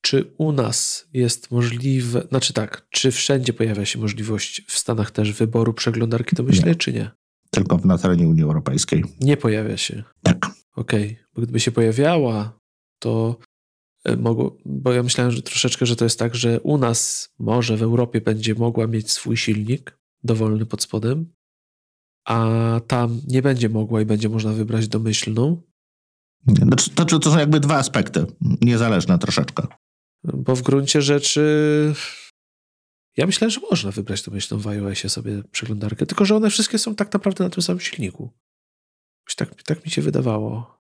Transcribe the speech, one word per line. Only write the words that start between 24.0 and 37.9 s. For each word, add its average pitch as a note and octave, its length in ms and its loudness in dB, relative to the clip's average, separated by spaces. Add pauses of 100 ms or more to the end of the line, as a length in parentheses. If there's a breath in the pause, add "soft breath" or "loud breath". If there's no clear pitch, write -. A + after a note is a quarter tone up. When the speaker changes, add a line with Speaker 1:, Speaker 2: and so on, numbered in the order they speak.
Speaker 1:
i G#2+ 40 2
będzie G#2+ 240 0
można A2 240 -2
wybrać A2 340 -2
domyślną. A2+ 760 0 (840)
Speaker 2:
Nie, G#2 80 8 (100)
znaczy, - 240 4
to, - 160 2
to D#3 260 2
są E3 80 6
jakby D3+ 200 4
dwa D3 180 2
aspekty, - 480 0 (360)
niezależne A2+ 580 4
troszeczkę. - 480 -2 (680)
Speaker 1:
Bo C3 220 0
w B2+ 60 -4
gruncie C#3 400 2
rzeczy D3+ 920 2 (1200 loud breath)
ja D3 80 2
myślałem, G#3+ 260 0
że C4+ 100 -6 (100)
można G2+ 200 -2
wybrać G2+ 320 -6
domyślną G2+ 360 -6
w G2+ 60 -6 (100)
I G#2 40 -4
O G2+ 120 -4
S-ie G2+ 180 -6
sobie G#2 420 -6
przeglądarkę, A2 540 -4
tylko - 200 0
że G#3 100 4
one A3 140 2
wszystkie A3 280 -2
są G#3+ 180 -4
tak G#3 180 -4
naprawdę G3 300 -2
na F3+ 60 0
tym E3+ 140 -4
samym F3+ 160 -2
silniku. - 500 -8 (960)